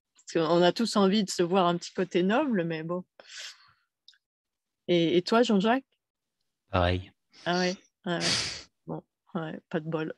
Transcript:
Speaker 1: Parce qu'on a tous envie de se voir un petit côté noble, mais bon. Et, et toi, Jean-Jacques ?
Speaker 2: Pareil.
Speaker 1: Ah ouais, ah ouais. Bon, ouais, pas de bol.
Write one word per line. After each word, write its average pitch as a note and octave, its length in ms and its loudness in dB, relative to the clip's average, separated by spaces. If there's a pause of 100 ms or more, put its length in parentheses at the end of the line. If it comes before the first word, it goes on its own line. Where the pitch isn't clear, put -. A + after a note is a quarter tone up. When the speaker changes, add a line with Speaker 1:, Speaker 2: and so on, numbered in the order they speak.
(140)
Speaker 1:
Parce - 340 -4
qu'on E3+ 140 4
a F3 100 6
tous A3+ 240 -2
envie G3+ 280 4
de F#3 60 -6
se - 140 -2
voir F3 240 2
un F3 100 0
petit - 160 -12
côté F3+ 300 -2
noble, A3 400 0
mais D#3+ 200 -4
bon. F3 200 -6 (1800)
Et, E3+ 300 4
et F3+ 40 2
toi, A3+ 220 2
Jean-Jacques ? A3+ 420 2 (840)
Speaker 2:
Pareil. F2+ 420 0 (340)
Speaker 1:
Ah F3 140 0
ouais, F3+ 160 -2 (300)
ah E3+ 140 -4
ouais. E3+ 60 -4 (600)
Bon, D#3+ 180 -10 (320)
ouais, D#3+ 240 -8 (100)
pas E3+ 100 -4
de D#3 100 -10
bol. D#3+ 280 -6